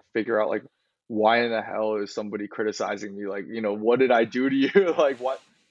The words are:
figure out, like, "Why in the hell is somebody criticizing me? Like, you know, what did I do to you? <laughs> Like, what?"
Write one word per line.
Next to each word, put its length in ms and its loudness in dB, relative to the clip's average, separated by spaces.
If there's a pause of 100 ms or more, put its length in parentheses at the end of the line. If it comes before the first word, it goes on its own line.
(140)
figure 280 0
out, 80 0
like, 140 -4 (440)
"Why 360 2
in 80 -2
the 100 -2
hell 340 -4
is 180 -6
somebody 340 -8
criticizing 680 -6
me? 120 -8
Like, 200 -8
you 140 -8
know, 120 -2
what 260 2
did 120 6
I 140 6
do 240 -2
to 60 0
you? 380 4
<laughs> 40 0
Like, 220 2
what?" 220 -4 (300)